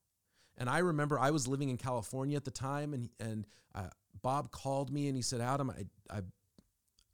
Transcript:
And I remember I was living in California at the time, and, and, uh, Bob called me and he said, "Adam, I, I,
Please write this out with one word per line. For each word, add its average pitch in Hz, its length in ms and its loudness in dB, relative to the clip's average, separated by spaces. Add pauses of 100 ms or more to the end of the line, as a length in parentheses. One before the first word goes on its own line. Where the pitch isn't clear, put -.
(600)
And 123 120 0
I 151 80 4
remember 147 400 4
I 131 100 6
was 147 180 2
living 139 220 2
in 127 80 0
California 131 580 -2
at 143 80 0
the - 80 -6
time, 143 440 -4
and, 120 140 -4 (100)
and, 110 260 -4 (300)
uh, 92 160 -6 (320)
Bob 135 260 0
called 135 420 -2
me 143 160 0
and 135 80 2
he 127 60 0
said, 117 180 0
"Adam, 131 300 2
I, 95 160 -6 (240)
I, 107 120 -2 (920)